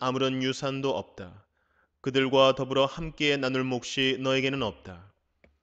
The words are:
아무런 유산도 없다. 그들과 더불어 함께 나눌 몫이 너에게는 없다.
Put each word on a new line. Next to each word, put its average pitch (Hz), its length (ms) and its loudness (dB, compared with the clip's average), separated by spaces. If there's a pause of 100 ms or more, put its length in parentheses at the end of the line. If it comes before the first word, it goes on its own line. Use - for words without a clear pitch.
아무런 131 420 -2
유산도 135 480 -4
없다. 98 540 -8 (560)
그들과 135 560 4
더불어 135 280 0
함께 147 520 -2
나눌 131 260 0
몫이 131 580 -2
너에게는 135 400 0
없다. 95 520 -8 (500)